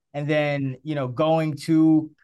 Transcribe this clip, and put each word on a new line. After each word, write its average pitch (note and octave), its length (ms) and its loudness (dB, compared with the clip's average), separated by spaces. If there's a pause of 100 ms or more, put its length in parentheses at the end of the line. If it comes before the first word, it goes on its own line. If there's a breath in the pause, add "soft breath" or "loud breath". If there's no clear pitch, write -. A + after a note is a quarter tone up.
(120)
And D3 160 -6
then, C#3+ 540 -2
you D3+ 140 -6
know, C#3 100 -4
going D#3 520 0
to D#3 520 2 (140)